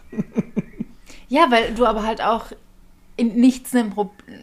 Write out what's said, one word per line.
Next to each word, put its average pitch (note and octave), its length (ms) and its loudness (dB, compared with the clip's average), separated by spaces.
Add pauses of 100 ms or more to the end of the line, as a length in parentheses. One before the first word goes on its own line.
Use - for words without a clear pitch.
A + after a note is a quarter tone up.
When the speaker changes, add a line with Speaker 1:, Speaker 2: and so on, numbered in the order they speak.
(120)
Speaker 1:
<laughs> A3 100 -6 (1040)
Speaker 2:
Ja, D4 220 4
weil A3+ 240 2
du A#3 120 2
aber G#3+ 200 -2
halt A3 160 -4
auch A3 220 0 (720)
in A#3 240 0
nichts B3 340 2
ein A#3 160 0
Pro-, G3 220 -4 (300)